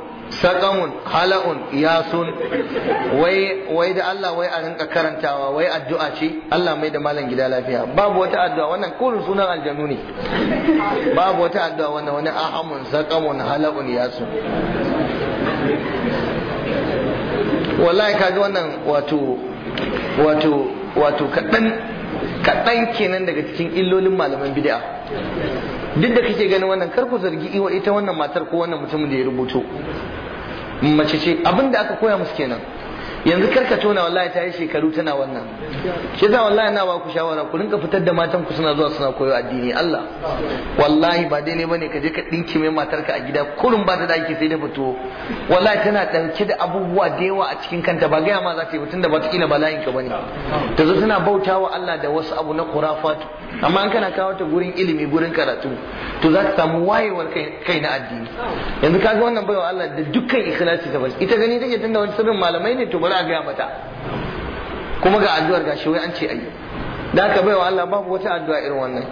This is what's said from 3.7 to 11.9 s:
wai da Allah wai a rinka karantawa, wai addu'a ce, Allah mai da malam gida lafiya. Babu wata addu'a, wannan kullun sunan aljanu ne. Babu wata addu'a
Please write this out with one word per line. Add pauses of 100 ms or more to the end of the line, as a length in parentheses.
wai
da
Allah
wai
a
rinka
karantawa,
wai
addu'a
ce,
Allah
mai
da
malam
gida
lafiya.
Babu
wata
addu'a,
wannan
kullun
sunan
aljanu
ne. (1160)
Babu
wata
addu'a